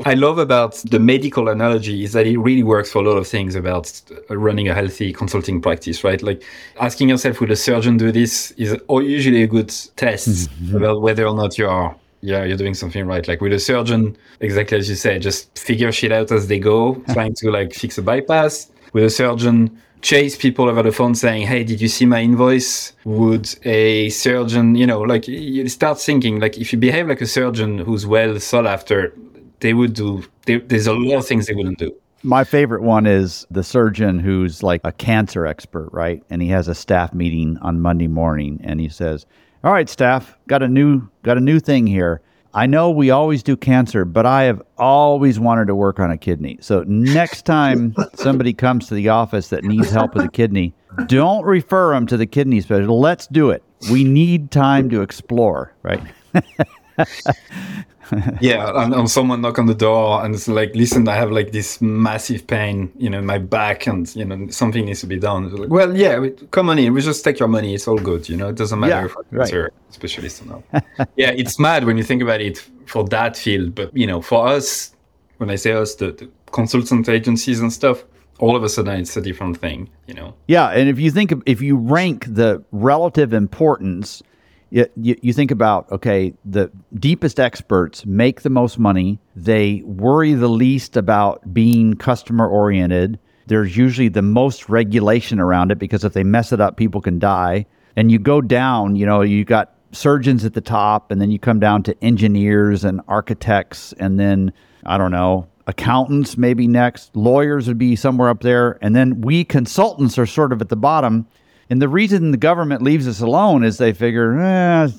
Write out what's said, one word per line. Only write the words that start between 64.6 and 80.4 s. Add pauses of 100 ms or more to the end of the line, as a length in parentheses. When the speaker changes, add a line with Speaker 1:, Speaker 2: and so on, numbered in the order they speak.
Speaker 1:
needs
to
be
done."
It's
like,
"Well,
yeah,
we, (220)
come
on
in.
We
just
take
your
money.
It's
all
good.
You
know,
it
doesn't
matter
Speaker 2:
Yeah,
Speaker 1:
if
I'm
Speaker 2:
right.
Speaker 1:
a (200)
specialist
or (100)
not."
<laughs>
Yeah,
it's
mad
when
you
think
about
it (220)
for
that
field,
but,
you
know,
for
us, (420)
when
I
say
us,
the,
the (220)
consultant
agencies
and
stuff, (340)
all
of
a
sudden
it's
a
different
thing, (160)
you
know? (120)